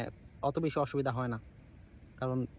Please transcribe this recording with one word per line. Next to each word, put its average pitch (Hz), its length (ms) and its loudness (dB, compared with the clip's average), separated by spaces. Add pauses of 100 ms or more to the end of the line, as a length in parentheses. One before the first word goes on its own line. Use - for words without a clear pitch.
(420)
অত 143 180 2
বেশি 156 200 4
অসুবিধা 139 320 4
হয় 123 160 2
না, 113 120 0 (800)
কারণ 127 260 2 (140)